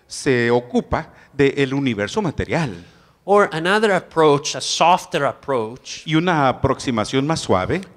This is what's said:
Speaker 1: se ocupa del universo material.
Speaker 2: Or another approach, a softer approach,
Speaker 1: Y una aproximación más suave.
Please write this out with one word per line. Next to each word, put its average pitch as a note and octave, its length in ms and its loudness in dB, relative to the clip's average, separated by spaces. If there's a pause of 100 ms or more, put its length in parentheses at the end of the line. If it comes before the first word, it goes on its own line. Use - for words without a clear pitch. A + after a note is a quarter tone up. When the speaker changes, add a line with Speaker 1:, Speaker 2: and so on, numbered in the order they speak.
Speaker 1:
se A#2+ 460 0
ocupa C3 600 -2 (200)
del C3+ 400 2
universo B2+ 480 -2
material. B2+ 540 -4 (520)
Speaker 2:
Or G3 240 4
another G3 400 0
approach, D#3 640 0
a C3 60 -8
softer E3+ 640 0
approach, A#2+ 800 -6
Speaker 1:
Y D#3 100 -4
una D#3+ 320 2
aproximación B2 800 0
más D#3 160 -2
suave. G#2+ 400 0 (160)